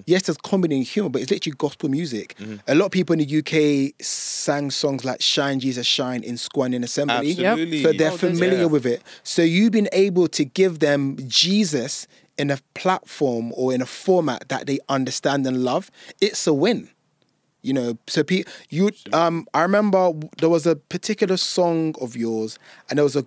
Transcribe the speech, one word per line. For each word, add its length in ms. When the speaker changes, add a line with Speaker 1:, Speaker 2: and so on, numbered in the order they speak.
Speaker 1:
Yes, 160
there's 160
comedy 380
and 100
humor, 220
but 140
it's 100
literally 260
gospel 300
music. 500
Speaker 2:
Mm-hmm. 180
Speaker 1:
A 80
lot 100
of 60
people 220
in 40
the 80
U 160
K 580
sang 720
songs 340
like 160
Shine 380
Jesus 260
Shine 380
in 140
Squanning 480
Assembly. 480
Speaker 3:
Yep. 120
Speaker 2:
Absolutely. 380
Speaker 1:
So 100
they're 200
Speaker 3:
Oh, 40
those 40
Speaker 1:
familiar 400
Speaker 2:
Yeah. 60
Speaker 1:
with 200
it. 160
So 180
you've 300
been 180
able 380
to 160
give 340
them 380
Jesus 800
in 140
a 80
platform 840
or 160
in 80
a 60
format 600
that 180
they 220
understand 580
and 160
love. 260
It's 280
a 40
win. 360
You 100
know, 240
so 160
pe-, 180
you, 200
Speaker 2:
Absolutely. 240
Speaker 1:
um, 420
I 80
remember 360
w-, 200
there 100
was 180
a 80
particular 640
song 640
of 160
yours, 420
and 80
there 60
was 100
a 120